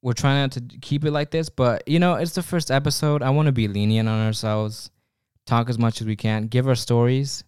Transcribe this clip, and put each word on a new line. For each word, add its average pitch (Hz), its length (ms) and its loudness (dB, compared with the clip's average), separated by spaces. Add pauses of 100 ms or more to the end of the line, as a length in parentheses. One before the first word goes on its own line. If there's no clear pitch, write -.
We're 123 100 0
trying 139 300 2
not 135 80 -2
to 127 100 -8 (200)
keep 147 220 -4
it 151 80 0
like 147 200 -2
this, 160 180 -2
but, - 380 0
you 151 100 2
know, 175 160 4
it's 160 220 -2
the 180 80 -2
first 170 260 -2
episode. 139 540 0
I 131 80 2
wanna 151 200 4
be 117 160 2
lenient 107 400 2
on 110 160 0
ourselves, 107 680 -2 (560)
talk 117 220 2
as 117 100 -2
much 117 200 0
as 110 60 -6
we 110 100 -2
can, 110 300 -2
give 123 220 0
our 127 80 2
stories. 123 720 0